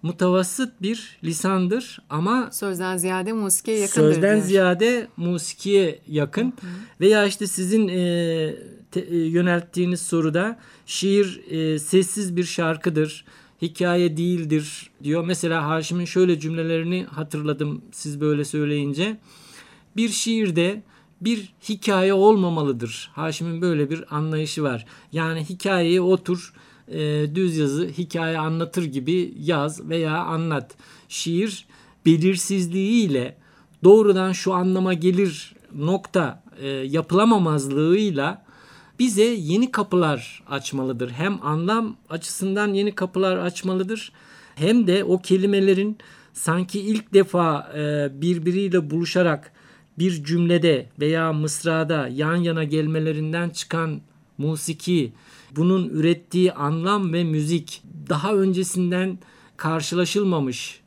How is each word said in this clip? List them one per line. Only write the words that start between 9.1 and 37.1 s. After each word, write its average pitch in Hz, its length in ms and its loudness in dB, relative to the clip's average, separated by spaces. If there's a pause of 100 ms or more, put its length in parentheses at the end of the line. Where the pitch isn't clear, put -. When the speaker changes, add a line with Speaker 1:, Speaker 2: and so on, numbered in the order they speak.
Speaker 1:
e, 170 80 0
yönelttiğiniz 175 840 0
soruda 170 580 0 (260)
şiir, 196 640 0
e, 160 300 -2
sessiz 185 560 0
bir 180 80 0
şarkıdır, 156 840 -2 (360)
hikaye 175 560 0
değildir 160 720 -2 (140)
diyor. 160 220 0
Mesela 165 420 -2
Haşim'in 160 380 -2
şöyle 180 340 2
cümlelerini 165 640 -2
hatırladım 151 800 -6 (100)
siz 147 300 -10
böyle 151 240 0
söyleyince. 147 720 -2 (800)
"Bir 226 140 0
şiirde 208 720 0 (380)
bir 208 320 -4 (160)
hikaye 196 440 2
olmamalıdır." 165 1000 2
Haşim'in 165 480 -6
böyle 156 280 0
bir 160 260 -8
anlayışı 156 480 -2
var. 120 220 -4 (260)
Yani 160 380 -4
hikayeyi 185 520 2
otur, 180 520 0 (340)
e, 151 380 -2 (100)
düz 180 220 0
yazı 151 300 0
hikaye 165 500 -4
anlatır 165 460 -2
gibi 156 540 -2
yaz 151 520 -2
veya 160 280 -2
anlat. 165 580 -4 (340)
Şiir 185 560 -4 (400)
belirsizliğiyle, 180 1300 2 (460)
doğrudan 190 480 8
şu 185 220 -2
anlama 185 400 2
gelir 175 640 0 (200)
nokta, 160 680 -2 (180)
e, 139 60 -8
yapılamamazlığıyla 156 1800 2 (520)